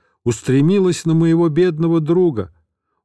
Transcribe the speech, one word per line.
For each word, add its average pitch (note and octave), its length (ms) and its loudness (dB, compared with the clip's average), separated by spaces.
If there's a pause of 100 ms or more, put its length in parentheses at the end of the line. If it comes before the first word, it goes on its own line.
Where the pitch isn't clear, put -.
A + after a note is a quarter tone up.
(240)
устремилась D#3 800 0
на E3 100 0
моего E3 340 2
бедного E3 520 0
друга. D#3 540 -2 (500)